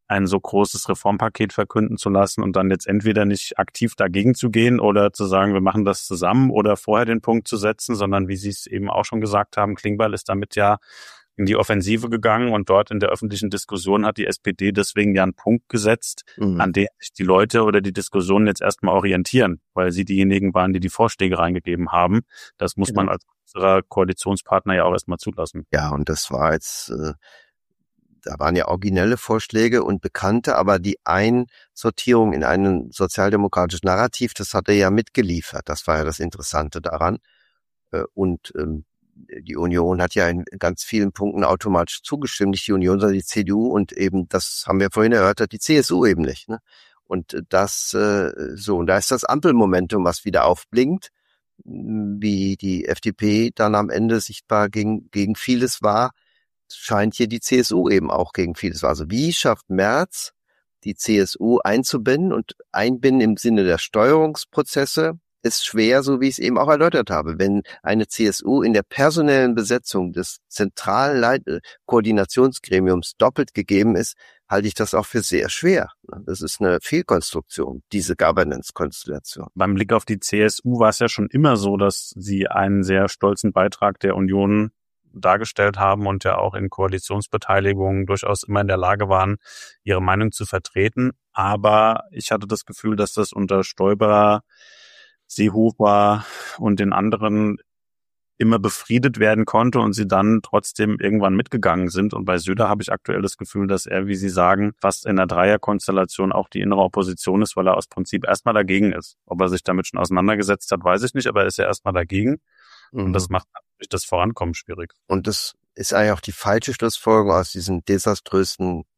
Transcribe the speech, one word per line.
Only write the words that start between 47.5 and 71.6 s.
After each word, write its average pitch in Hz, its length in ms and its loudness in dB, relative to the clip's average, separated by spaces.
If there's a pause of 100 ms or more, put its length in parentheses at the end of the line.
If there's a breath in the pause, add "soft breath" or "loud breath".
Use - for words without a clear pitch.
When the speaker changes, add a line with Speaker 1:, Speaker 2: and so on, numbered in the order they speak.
Speaker 2:
das, - 420 0
äh, 101 400 0 (220)
so, 101 240 -2
und 85 80 -2
da 92 100 4
ist - 140 0
das 127 140 0
Ampelmomentum, 107 800 2
was 87 220 -2
wieder 82 220 2
aufblinkt, 131 640 0 (520)
wie 101 920 -4
die 92 300 -4
F - 140 -2
D 107 120 -4
P 107 420 2
dann 107 200 2
am 104 160 2
Ende 113 300 2
sichtbar 104 500 -2
gegen, 107 400 -4
gegen 101 260 -2
vieles 123 460 -2
war, 110 300 2 (600)
scheint 104 420 -2
hier 120 140 0
die 117 120 -8
C - 180 2
S 123 120 2
U - 200 2
eben 92 200 2
auch - 220 -2
gegen 87 220 -2
vieles 82 280 -8
war. 78 80 2
Also 76 200 -4
wie 147 240 -2
schafft - 340 -2
Merz, 107 640 0 (520)
die 101 100 -6
C 107 240 0
S 95 200 2
U 117 200 2
einzubinden 127 720 0
und - 240 -6 (160)
einbinden 127 480 2
im 110 160 4
Sinne 110 280 2
der 87 120 2
Steuerungsprozesse, 151 1400 0 (260)
ist - 220 -2
schwer, 117 380 2
so 135 160 0
wie 135 80 2
ich 127 60 -4
es - 40 -8
eben 120 180 0
auch 139 120 2
erläutert 151 420 2
habe. 80 260 -2
Wenn 98 260 2 (200 loud breath)
eine 104 240 0
C - 200 -2
S - 180 -2
U 135 180 2
in 113 120 4
der 101 100 4
personellen 139 720 2
Besetzung 104 560 -2
des 90 340 -8
zentralen 113 720 -2
Leit-, 120 300 0
äh, 80 100 -4 (260 loud breath)